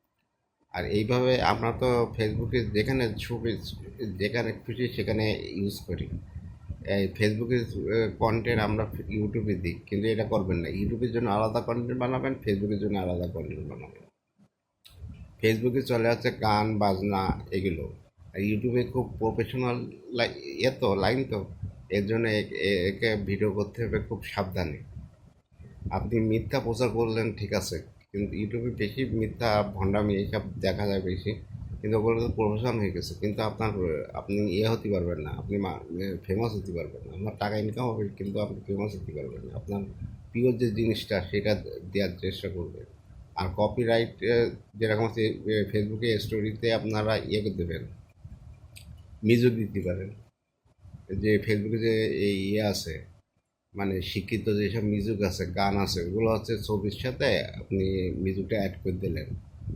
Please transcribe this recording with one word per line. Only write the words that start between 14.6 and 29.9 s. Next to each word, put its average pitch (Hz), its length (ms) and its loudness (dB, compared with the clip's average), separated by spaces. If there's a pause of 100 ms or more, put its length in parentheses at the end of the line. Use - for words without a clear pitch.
Facebook-এ 117 400 2
চলে 117 260 2
আছে 117 220 2
গান, 107 480 2
বাজনা, 98 600 2 (100)
এগুলো। 90 420 -2 (420)
আর 95 60 -6
YouTube-এ 110 440 2
খুব 123 340 -2
প্রফেশনাল 117 720 0 (220)
লাই-, 120 300 0
এ 69 280 2 (100)
তো, 101 140 4
লাইন 110 300 4
তো, 107 200 -2 (460)
এর 101 160 2
জন্য 113 220 2
এ-, 107 260 0
এ-, 92 340 2
একে 107 280 2
ভিডিও 101 340 2
করতে 104 360 -2
হবে 107 120 0
খুব - 260 -4
সাবধানে। 92 540 -2 (1120)
আপনি 104 300 2
মিথ্যা 110 400 2
প্রচার 117 280 0
করলেন, 110 440 0
ঠিক 104 200 -4
আছে, 90 260 0
কিন্তু - 580 -6
YouTube-এ 113 340 -2
বেশি 113 340 -2
মিথ্যা 110 580 2 (120)
ভণ্ডামি 98 400 2